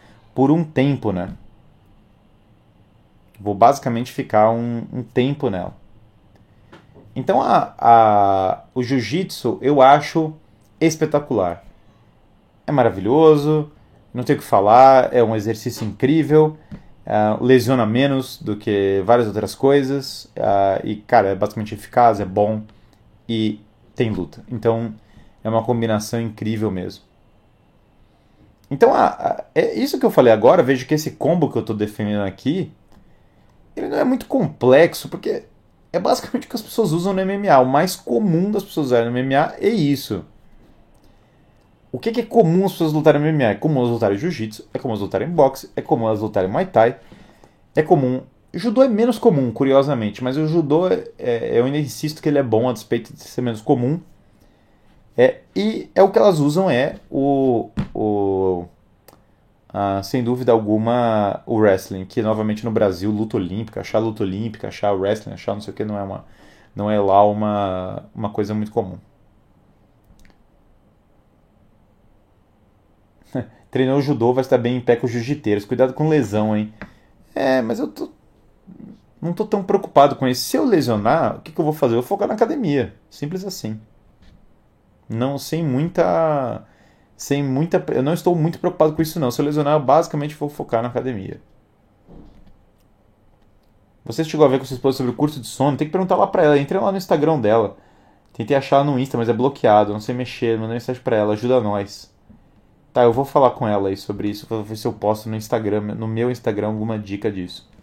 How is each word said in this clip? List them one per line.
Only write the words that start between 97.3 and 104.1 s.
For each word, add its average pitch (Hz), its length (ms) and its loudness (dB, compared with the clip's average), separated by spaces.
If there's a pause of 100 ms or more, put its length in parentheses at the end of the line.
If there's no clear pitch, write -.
dela. 107 360 2 (560)
Tentei 120 240 -2
achar 135 200 0
ela 139 80 4
no 143 160 0
Insta, 131 180 -4
mas 117 100 0
é 120 40 2
bloqueado. 110 600 2
Não 107 60 -6
sei 123 160 -8
mexer. 120 420 -4
Mandei 113 180 -6
mensagem 123 280 -8
pra 120 140 0
ela. 104 160 2
Ajuda 123 280 0
nós. 101 540 -6 (760)
Tá, 127 100 2
eu 120 100 6
vou 127 120 -2
falar 135 260 4
com 123 160 -4
ela 101 220 -2
aí 98 80 -4
sobre 104 320 -8